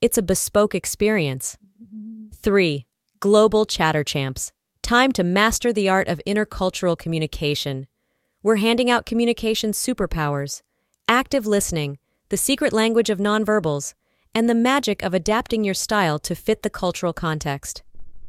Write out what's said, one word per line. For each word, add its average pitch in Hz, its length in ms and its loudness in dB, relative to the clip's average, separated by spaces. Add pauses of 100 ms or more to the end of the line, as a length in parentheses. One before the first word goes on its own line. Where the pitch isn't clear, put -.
It's - 160 2
a 226 60 2
bespoke 202 540 0
experience. 170 840 -2 (760)
Three, 175 540 0 (320)
global 214 480 4
chatter 151 380 0
champs. - 480 -4 (280)
Time 247 300 4
to 202 140 0
master 214 480 2
the 196 160 0
art 190 180 2
of 170 180 -4
intercultural 190 720 -2
communication. 147 920 -4 (560)
We're 214 120 4
handing 233 320 2
out 240 180 2
communication 226 680 0
superpowers, 151 920 -4 (460)
active 254 380 0
listening, 165 500 -2 (340)
the 202 60 -2
secret 269 360 0
language 220 380 2
of 190 100 -2
nonverbals, 208 720 0 (400)
and 233 160 2
the 233 60 4
magic 247 480 2
of 180 100 -2
adapting 214 480 0
your 196 100 0
style 180 460 0
to - 160 -6
fit - 300 -2
the 214 40 0
cultural 175 440 -4
context. 151 720 -6 (440)